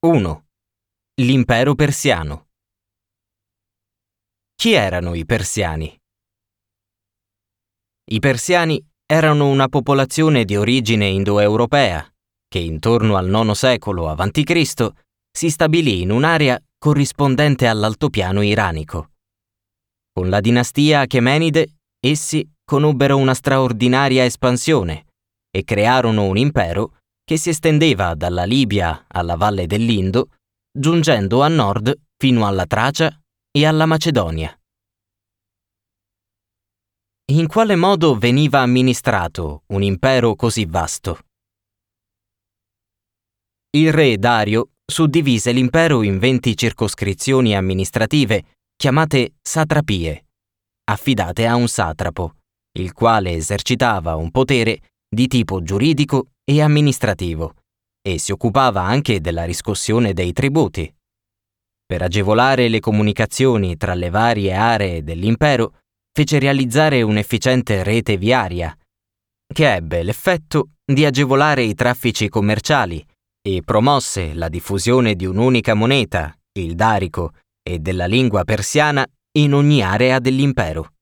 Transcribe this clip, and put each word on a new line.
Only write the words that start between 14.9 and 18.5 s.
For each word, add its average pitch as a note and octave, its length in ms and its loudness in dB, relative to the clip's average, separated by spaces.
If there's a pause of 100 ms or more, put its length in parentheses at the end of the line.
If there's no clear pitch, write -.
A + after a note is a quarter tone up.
si - 180 -2
stabilì D#3 520 0
in F#2 100 -2
un'area C#3+ 500 2 (160)
corrispondente C#3 920 0
all'altopiano G#2 720 -2
iranico. F2+ 680 -2 (1000)